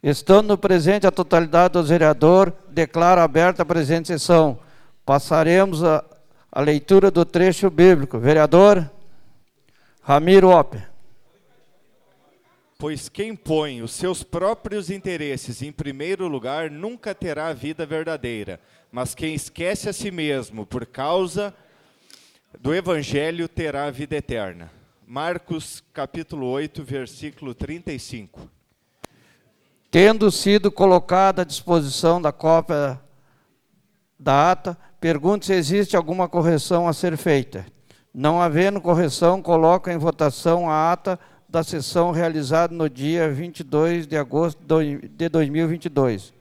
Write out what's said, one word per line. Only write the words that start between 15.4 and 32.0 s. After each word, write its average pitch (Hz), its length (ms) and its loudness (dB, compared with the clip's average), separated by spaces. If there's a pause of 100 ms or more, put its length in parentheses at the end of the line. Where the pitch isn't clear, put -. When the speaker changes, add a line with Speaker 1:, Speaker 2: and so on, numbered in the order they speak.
Speaker 2:
em 143 100 -12
primeiro 151 560 -8
lugar 147 440 -8
nunca 202 440 -12
terá 156 340 -8
a 160 40 -6
vida 151 320 -10
verdadeira, 131 720 -8 (320)
mas 127 240 -8
quem 160 200 -8
esquece 180 520 -8
a 208 60 -8
si 202 180 -10
mesmo 135 540 -6
por 117 220 -12
causa 180 680 -4 (1040)
do 135 160 -4
evangelho 165 720 -4
terá 147 380 -6
a 143 60 -6
vida 139 260 -10
eterna. 95 560 -10 (340)
Marcos, 160 840 -10
capítulo 147 540 -10
oito, 147 360 -8
versículo 135 720 -12
trinta 165 380 -12
e 135 60 -10
cinco. - 500 -18 (1400)
Speaker 1:
Tendo 208 400 4
sido 202 420 0
colocada 185 680 2
à - 20 0
disposição 165 760 -2